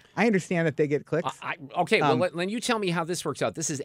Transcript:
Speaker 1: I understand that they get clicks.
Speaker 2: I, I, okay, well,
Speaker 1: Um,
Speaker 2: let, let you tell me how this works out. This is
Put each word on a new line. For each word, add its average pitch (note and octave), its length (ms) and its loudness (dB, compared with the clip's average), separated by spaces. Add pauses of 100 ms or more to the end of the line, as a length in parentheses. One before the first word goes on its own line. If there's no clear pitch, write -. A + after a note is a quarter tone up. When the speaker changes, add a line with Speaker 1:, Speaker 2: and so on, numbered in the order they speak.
(160)
Speaker 1:
I G3 100 2
understand F3+ 400 2
that D3 120 0
they D3+ 100 4
get C#3 180 0
clicks. D3+ 240 -2 (140)
Speaker 2:
I, C3+ 60 -8 (260)
I, F3+ 60 2
okay, F3+ 200 2
well, C#3+ 120 6
Speaker 1:
Um, B2+ 60 4
Speaker 2:
let, F3 160 0
let F3 140 -2
you A#3 100 -4
tell A3+ 200 0
me G3 100 0
how E3+ 140 0
this E3 200 -4
works C#3+ 200 -4
out. A2+ 100 0
This D#3 160 -4
is C#3 160 -4